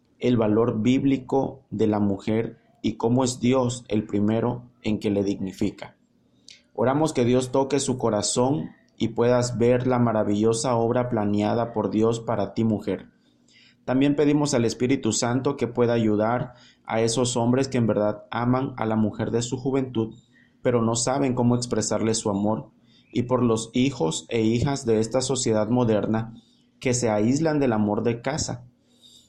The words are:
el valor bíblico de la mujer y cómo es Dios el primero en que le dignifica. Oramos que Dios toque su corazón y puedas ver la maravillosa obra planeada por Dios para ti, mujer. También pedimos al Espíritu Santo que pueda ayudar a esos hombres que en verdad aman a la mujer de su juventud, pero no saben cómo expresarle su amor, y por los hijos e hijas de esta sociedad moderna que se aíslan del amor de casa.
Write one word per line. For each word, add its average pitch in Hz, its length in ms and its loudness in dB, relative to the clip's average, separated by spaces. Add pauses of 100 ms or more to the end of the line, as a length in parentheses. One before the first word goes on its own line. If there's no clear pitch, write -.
(180)
el 123 180 2
valor 110 460 2
bíblico 135 880 0
de 107 160 0
la 104 140 2
mujer 104 580 -2 (240)
y 113 120 -2
cómo 123 300 2
es 123 160 -2
Dios 123 480 0
el 107 200 -2
primero 113 560 -2 (180)
en 107 180 -4
que 107 120 -2
le 101 120 0
dignifica. 98 720 -6 (800)
Oramos 147 380 0
que 127 100 2
Dios 127 280 2
toque 135 280 0
su 127 200 -2
corazón 123 720 0 (260)
y 110 120 -2
puedas 120 500 0
ver 123 260 4
la 123 140 2
maravillosa 110 760 2
obra 117 340 0
planeada 107 640 0
por 101 200 -2
Dios 110 280 2
para 101 360 -4
ti, 113 80 0
mujer. 101 480 -2 (760)
También 139 300 2
pedimos 147 400 2
al 117 100 2
Espíritu 123 460 0
Santo 127 440 0
que 120 120 -2
pueda 120 260 0
ayudar 110 640 0 (320)
a 113 140 -2
esos 120 360 0
hombres 123 300 2
que 127 100 -4
en 120 80 2
verdad 104 460 0
aman 123 460 -2
a 110 100 -2
la 110 80 0
mujer 110 340 -2
de 117 140 0
su 127 140 -6
juventud, 123 580 -2 (480)
pero 120 180 2
no 113 140 2
saben 131 400 0
cómo 120 200 4
expresarle 110 600 -2
su 110 160 -2
amor, 104 400 -2 (400)
y 123 100 -2
por 123 220 0
los 113 300 0
hijos 139 560 -2
e 113 120 0
hijas 120 420 0
de 113 160 2
esta 110 220 0
sociedad 113 480 0
moderna 110 640 0 (460)
que 127 160 0
se 120 160 0
aíslan 143 480 2
del 131 140 2
amor 104 280 0
de 120 220 -2
casa. - 420 -6 (640)